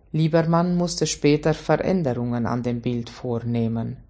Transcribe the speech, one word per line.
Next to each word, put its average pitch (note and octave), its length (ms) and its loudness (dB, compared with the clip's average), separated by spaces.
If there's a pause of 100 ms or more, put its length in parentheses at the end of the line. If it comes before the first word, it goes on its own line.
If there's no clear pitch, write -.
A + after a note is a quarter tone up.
(120)
Liebermann E3 640 2
musste E3+ 320 0
später D3+ 460 2
Veränderungen B2 920 0
an A#2+ 160 -2
dem A#2+ 200 -2
Bild A#2+ 280 -4
vornehmen. A#2 880 -4 (120)